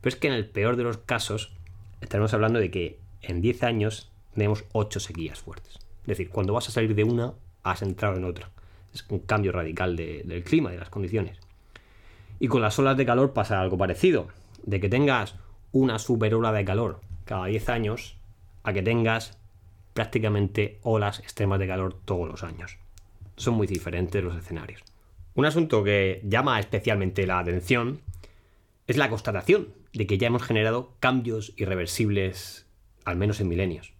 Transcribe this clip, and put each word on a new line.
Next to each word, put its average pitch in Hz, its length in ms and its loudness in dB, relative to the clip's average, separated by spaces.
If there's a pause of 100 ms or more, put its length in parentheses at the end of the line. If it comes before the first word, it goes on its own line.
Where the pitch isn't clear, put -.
Pero 127 120 0
es - 60 -14
que - 80 2
en 135 60 2
el 107 140 0
peor 113 280 2
de 123 80 0
los 117 160 -2
casos - 520 -4 (480)
estaremos 107 360 0
hablando 110 240 4
de 95 100 2
que 87 300 -4 (240)
en 87 180 -2
diez 120 220 2
años 110 480 0 (220)
tenemos 107 380 2
ocho 104 280 0
sequías 80 400 -8
fuertes. - 400 -16 (220)
Es - 40 -16
decir, 98 240 -2
cuando 101 240 0
vas 120 160 -2
a - 20 -10
salir 110 220 2
de 107 100 4
una, 120 300 2 (300)
has 92 180 -2
entrado 98 360 0
en 90 60 -2
otra. 90 280 -6 (420)
Es - 160 -14
un 101 80 -2
cambio 101 340 0
radical 87 440 -2
de, 80 300 -6
del 87 180 -6
clima, 151 260 2
de 87 80 -8
las 90 140 -12
condiciones. - 480 -4 (1000)
Y 127 80 2
con 117 140 4
las 107 160 2
olas 135 200 4
de 135 100 2
calor 131 260 4
pasa 104 260 0
algo 92 200 0
parecido. 98 480 2 (340)
De 101 180 -2
que 98 100 0
tengas 127 440 2 (380)
una 131 260 4
superola 113 540 2
de 104 120 2
calor 98 380 0 (240)
cada 92 220 -4
diez 107 200 -2
años, 117 500 -4 (440)
a 104 120 -2
que 95 100 0
tengas 113 560 0 (560)
prácticamente 104 880 0
olas 104 340 2
extremas 98 400 0
de 95 80 2
calor 92 300 -2 (100)
todos 87 240 -2
los - 140 -10
años. 82 340 -12 (600)
Son 117 180 0
muy 107 100 4
diferentes 90 580 -2
los 87 140 -4
escenarios. 80 460 -12 (500)
Un 135 120 4
asunto 151 380 4
que 95 400 2
llama 113 360 2
especialmente 98 680 0
la 92 140 0
atención 117 640 0 (840)
es 131 120 0
la 139 120 4
constatación 110 600 2 (240)
de 107 120 0
que 95 140 2
ya 120 80 4
hemos 120 160 2
generado 113 560 0
cambios 117 580 0
irreversibles, 95 1080 -2 (360)
al 87 140 -2
menos 104 240 0
en 95 60 2
milenios. 85 520 -2